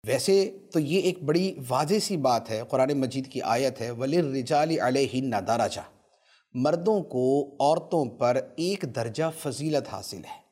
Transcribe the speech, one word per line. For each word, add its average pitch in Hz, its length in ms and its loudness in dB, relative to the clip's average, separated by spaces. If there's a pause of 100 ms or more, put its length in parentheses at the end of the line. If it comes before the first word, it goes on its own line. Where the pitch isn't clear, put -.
वैसे 190 380 2 (280)
तो 165 80 2
ये 151 200 0
एक 175 260 -2
बड़ी 175 320 0
वाज़ेह 143 400 0
सी 202 180 -2
बात 123 320 2
है, 110 160 -4
कुरान 131 300 2
मजीद 131 320 -2
की 127 140 -6
आयत 123 400 0
है, 117 100 -4
"वलिर्रिजालि 143 880 0
अलैहिन्ना 131 640 0
दराजा", 104 440 0 (680)
मर्दों 170 480 2
को 135 580 0
औरतों 156 460 2
पर 120 520 0
एक 185 260 -2
दर्जा 120 460 -4
फजीलत 147 580 -4
हासिल 98 320 -12
है। - 320 -18